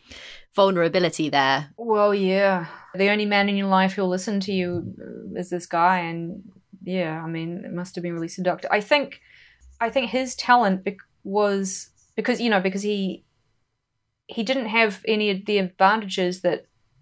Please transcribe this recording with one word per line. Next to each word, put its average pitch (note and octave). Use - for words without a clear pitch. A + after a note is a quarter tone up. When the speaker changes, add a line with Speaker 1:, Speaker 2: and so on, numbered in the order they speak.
Speaker 1:
vulnerability F3
there. C3+
Speaker 2:
Well, G#3
yeah. F#3+
The G3
only G#3+
man G3+
in G3+
your G3
life F#3+
who'll F#3+
listen F#3
to G3+
you F3+
is F3+
this F3
guy, F3
and E3
yeah, E3
I D#3+
mean, E3
it -
must F3
have F3
been F3
really E3
seductive. F3
I G#3
think, C#4+
I A#3
think A#3+
his B3+
talent G3+
bec-, F#3+
was G3
because, A3
you A#3
know, G#3
because F#3+
he, G3+
he -
didn't B3+
have G#3+
any G#3+
of G3
the G#3
advantages F#3+
that, -